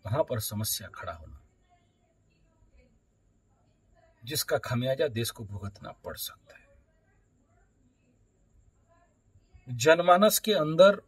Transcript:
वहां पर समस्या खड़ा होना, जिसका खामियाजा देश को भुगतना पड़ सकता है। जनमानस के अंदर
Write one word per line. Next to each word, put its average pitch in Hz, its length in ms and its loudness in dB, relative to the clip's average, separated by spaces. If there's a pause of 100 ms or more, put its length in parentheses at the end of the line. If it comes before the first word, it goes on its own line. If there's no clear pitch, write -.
वहां 143 180 -2
पर 120 160 -4
समस्या 107 480 -8
खड़ा 85 260 -14
होना, 78 280 -20 (2750)
जिसका 143 340 -6
खामियाजा 131 500 -4
देश 113 220 -6
को - 160 -16
भुगतना 101 460 -14 (120)
पड़ - 140 -14
सकता - 400 -18
है। - 80 -20 (3000)
जनमानस 175 720 4
के 214 140 -2
अंदर 170 540 6